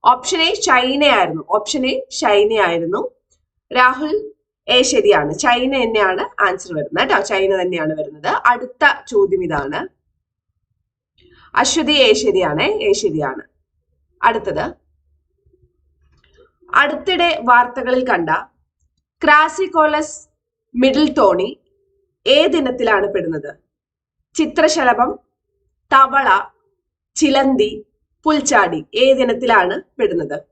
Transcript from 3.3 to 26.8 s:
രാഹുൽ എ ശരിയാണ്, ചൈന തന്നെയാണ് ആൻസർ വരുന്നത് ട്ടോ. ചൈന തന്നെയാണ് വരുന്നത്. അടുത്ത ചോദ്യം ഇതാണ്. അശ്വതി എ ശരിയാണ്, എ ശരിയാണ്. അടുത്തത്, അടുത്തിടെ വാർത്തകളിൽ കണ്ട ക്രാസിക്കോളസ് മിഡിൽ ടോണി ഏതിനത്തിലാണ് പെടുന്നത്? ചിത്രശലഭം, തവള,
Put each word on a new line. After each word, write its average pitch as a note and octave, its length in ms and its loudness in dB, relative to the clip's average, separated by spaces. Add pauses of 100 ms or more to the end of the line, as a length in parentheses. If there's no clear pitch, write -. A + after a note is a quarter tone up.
രാഹുൽ C4 580 0 (340)
എ B3 140 4
ശരിയാണ്, G3 520 2
ചൈന B3+ 500 0
തന്നെയാണ് G#3 600 -2
ആൻസർ F#3 320 -4
വരുന്നത് E3+ 340 -4
ട്ടോ. G3+ 120 2
ചൈന F#3+ 400 0
തന്നെയാണ് E3 320 -4
വരുന്നത്. D3+ 340 -8
അടുത്ത B3 800 -2
ചോദ്യം G3 360 0
ഇതാണ്. D#3+ 440 -6 (1700)
അശ്വതി D4 360 0
എ B3+ 220 4
ശരിയാണ്, F3+ 480 0
എ D#4 300 -2
ശരിയാണ്. D3+ 500 -4 (840)
അടുത്തത്, G3+ 500 -2 (2000)
അടുത്തിടെ D#4+ 680 0
വാർത്തകളിൽ B3 640 0
കണ്ട F3 220 -2 (920)
ക്രാസിക്കോളസ് D#4 1080 0 (460)
മിഡിൽ C4 380 2
ടോണി F#3 460 0 (680)
ഏതിനത്തിലാണ് B3 880 0
പെടുന്നത്? E3 420 -6 (800)
ചിത്രശലഭം, C4 840 0 (720)
തവള, C4 580 2 (680)